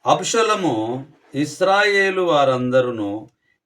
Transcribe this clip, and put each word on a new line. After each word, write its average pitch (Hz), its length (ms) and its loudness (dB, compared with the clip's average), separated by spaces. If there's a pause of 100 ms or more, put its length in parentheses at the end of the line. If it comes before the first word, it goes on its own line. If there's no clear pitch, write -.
అబ్షలోము 156 1080 -2 (220)
ఇస్రాయేలు 190 840 0
వారందరును 127 1080 0 (360)